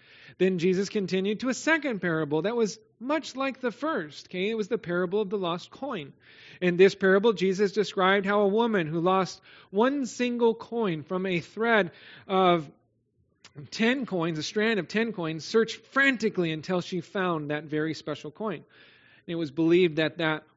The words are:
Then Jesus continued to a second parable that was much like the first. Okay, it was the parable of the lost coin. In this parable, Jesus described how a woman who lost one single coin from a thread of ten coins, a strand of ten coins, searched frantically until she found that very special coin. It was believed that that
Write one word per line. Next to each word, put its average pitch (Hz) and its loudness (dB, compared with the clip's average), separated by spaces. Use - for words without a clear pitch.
Then 185 2
Jesus 185 2
continued 196 -2
to 247 -4
a 247 0
second 294 0
parable 160 0
that 226 -2
was 214 0
much 269 -4
like 269 -4
the 247 -2
first. 202 -6
Okay, 185 -2
it 226 -2
was 208 -2
the 233 -2
parable 175 -2
of 196 -4
the 214 -2
lost 175 -4
coin. 196 -10
In 175 2
this 190 8
parable, 196 4
Jesus 190 0
described 190 2
how 208 2
a 202 4
woman 208 0
who 165 -4
lost 185 0
one 254 0
single 240 0
coin 208 -4
from 185 -4
a 180 -2
thread 208 0
of 175 2
ten 240 0
coins, 165 -2
a 147 -4
strand 214 0
of 151 -6
ten 220 -2
coins, 160 -6
searched 226 0
frantically 220 2
until 160 -2
she 175 -6
found 170 -4
that 151 -4
very 151 -4
special 151 -10
coin. 208 -8
It 170 -6
was 165 -4
believed 165 4
that 156 0
that 156 0